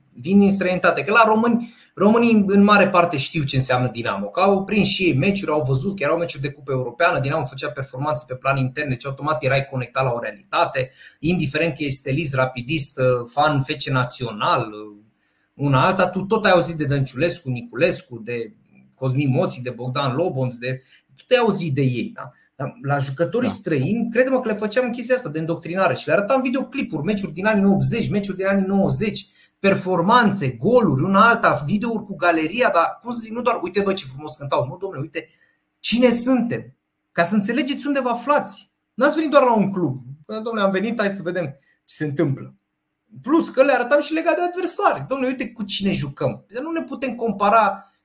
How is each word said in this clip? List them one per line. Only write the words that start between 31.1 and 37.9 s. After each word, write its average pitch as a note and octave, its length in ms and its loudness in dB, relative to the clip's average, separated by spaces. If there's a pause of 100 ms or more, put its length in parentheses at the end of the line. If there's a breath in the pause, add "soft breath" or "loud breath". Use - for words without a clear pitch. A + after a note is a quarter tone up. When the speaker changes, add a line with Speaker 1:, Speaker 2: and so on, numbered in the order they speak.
Speaker 1:
alta, D3+ 380 2
videouri G#3 380 -2
cu G3 120 -12
galeria, F3 580 2
dar, E3 280 2
cum A#3+ 100 -8
să A#3 80 -4
zic, G#3+ 120 -8
nu A#3 100 -6
doar, A#3 200 0
„Uite, F#3 180 -2
bă, G3 120 0
ce F#3+ 140 -6
frumos C#3 300 -10
cântau”, C#3 300 -2
nu, F3 100 -10
domnule, F3+ 260 -8
„Uite D#3 260 -10 (520 soft breath)
cine A#3+ 300 4
suntem”, - 640 0 (360)
ca E3+ 100 2
să G3 120 0
înțelegeți B3 520 0
unde C#4 140 0